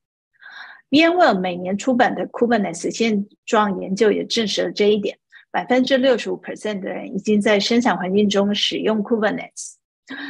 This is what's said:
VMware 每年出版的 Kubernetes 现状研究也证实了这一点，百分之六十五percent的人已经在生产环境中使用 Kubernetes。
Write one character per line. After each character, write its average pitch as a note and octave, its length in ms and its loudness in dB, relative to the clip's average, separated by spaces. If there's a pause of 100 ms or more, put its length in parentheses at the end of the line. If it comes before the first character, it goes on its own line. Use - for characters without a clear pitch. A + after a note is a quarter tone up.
(920)
VMware D#4+ 480 4
每 F#3 180 -4
年 F3+ 200 -4
出 C4 180 0
版 A3+ 200 2
的 - 140 -4
Kubernetes G#3 640 -2
现 G#3+ 360 0 (180)
状 G3+ 360 0
研 F#3+ 160 -6
究 G#3 160 4
也 E3+ 120 -2
证 A3+ 220 -4
实 F#3 180 -2
了 F3+ 60 -4
这 G#3 200 2
一 G#3+ 80 4
点， - 200 -6 (320)
百 F#3+ 140 -2
分 B3+ 180 2
之 C4 140 0
六 B3+ 220 4
十 G3 120 -6
五 - 60 -4
percent G3+ 440 -8
的 F#3+ 100 -8
人 - 240 -10
已 F#3+ 40 -4
经 G#3+ 220 2
在 G#3 180 4
生 A#3 220 2
产 G#3+ 160 2
环 F#3 180 -4
境 G#3 140 4
中 G3+ 260 0
使 - 220 -4
用 G#3 260 0
Kubernetes。 - 760 -4 (540)